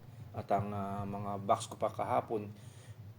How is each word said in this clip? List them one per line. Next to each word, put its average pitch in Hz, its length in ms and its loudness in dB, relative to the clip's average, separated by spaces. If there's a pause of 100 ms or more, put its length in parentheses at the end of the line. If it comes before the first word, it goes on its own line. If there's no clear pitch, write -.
(340)
At - 160 -4
ang, 101 240 4
ah, 101 320 0
mga 101 380 -2
box 110 260 4
ko - 80 -8
pa 110 140 4
kahapon, 113 580 2 (680)